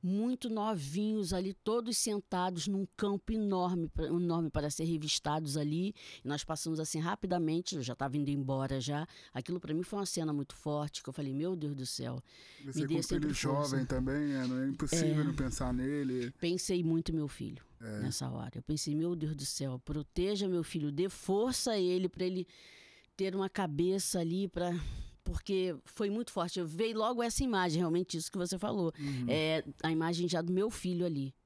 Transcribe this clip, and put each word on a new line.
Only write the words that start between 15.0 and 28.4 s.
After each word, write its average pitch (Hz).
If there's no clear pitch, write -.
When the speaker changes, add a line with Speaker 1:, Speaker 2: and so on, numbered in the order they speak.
Speaker 1:
É. -
Speaker 2:
não 156
pensar 127
nele. 127
Speaker 1:
Pensei 180
muito 165
em 160
meu 151
filho -
Speaker 2:
É. 107
Speaker 1:
nessa 131
hora. 120
Eu 127
pensei, 151
"Meu 170
Deus 156
do 135
céu, 131
proteja 180
meu 175
filho, 147
dê 175
força 220
a 220
ele 180
pra 185
ele 180
ter 190
uma 190
cabeça 180
ali, 175
pra", 175
porque 185
foi 202
muito 220
forte. 175
Eu 170
veio 214
logo 233
essa 233
imagem, 185
realmente 175
isso -
que -
você 180